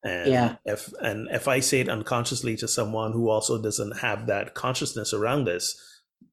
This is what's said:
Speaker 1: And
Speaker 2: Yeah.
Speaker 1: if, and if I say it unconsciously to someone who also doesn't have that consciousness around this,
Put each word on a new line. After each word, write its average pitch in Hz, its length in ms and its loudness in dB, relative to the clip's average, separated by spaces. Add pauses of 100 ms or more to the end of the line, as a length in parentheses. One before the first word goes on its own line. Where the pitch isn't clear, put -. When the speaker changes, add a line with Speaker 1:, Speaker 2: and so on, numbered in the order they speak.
Speaker 1:
And 90 300 0
Speaker 2:
Yeah. 120 320 4
Speaker 1:
if, - 360 -4
and 107 300 -4
if - 160 -2
I 135 140 4
say 131 200 4
it 123 80 0
unconsciously 117 680 -2
to 113 100 -6
someone 110 460 0
who 117 160 4
also 107 340 2
doesn't 107 360 -2
have 110 280 0
that 101 280 0
consciousness 127 580 -2
around 117 320 2
this, 90 360 -2 (520)